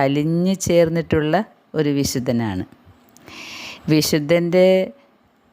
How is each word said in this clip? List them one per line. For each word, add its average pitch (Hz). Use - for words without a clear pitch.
അലിഞ്ഞു 156
ചേർന്നിട്ടുള്ള 165
ഒരു 147
വിശുദ്ധനാണ്. 120
വിശുദ്ധൻ്റെ 170